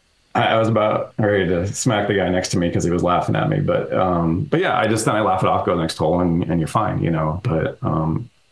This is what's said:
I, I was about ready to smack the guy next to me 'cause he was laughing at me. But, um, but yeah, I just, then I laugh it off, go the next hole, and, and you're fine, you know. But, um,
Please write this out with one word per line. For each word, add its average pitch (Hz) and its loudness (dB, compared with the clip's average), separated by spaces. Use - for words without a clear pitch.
I, 117 2
I 110 2
was 110 2
about 107 0
ready 104 2
to 90 0
smack 104 0
the 107 2
guy 92 0
next 92 -2
to - 0
me 85 0
'cause 92 0
he 85 0
was 87 0
laughing 87 0
at - 0
me. 101 0
But, 92 -2
um, 87 0
but - 0
yeah, 175 0
I - 2
just, 110 0
then 131 0
I 107 0
laugh 95 0
it 98 4
off, 92 0
go 92 0
the 87 0
next 80 -4
hole, 82 0
and, 87 0
and 85 -2
you're 78 0
fine, 92 -2
you 85 0
know. 80 -2
But, - -2
um, 80 -2